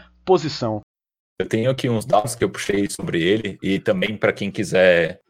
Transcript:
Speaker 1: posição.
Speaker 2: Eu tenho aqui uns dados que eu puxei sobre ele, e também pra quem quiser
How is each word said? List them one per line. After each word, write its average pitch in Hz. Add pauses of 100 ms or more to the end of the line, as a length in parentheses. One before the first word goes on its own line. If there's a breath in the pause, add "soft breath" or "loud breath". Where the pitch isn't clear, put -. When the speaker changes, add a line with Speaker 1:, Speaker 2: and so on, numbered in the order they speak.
(260 loud breath)
Speaker 1:
posição. 143 (600)
Speaker 2:
Eu 92
tenho 113
aqui 135
uns 113
dados 127
que -
eu 104
puxei -
sobre 85
ele, 98
e 95
também 101
pra 104
quem 98
quiser 90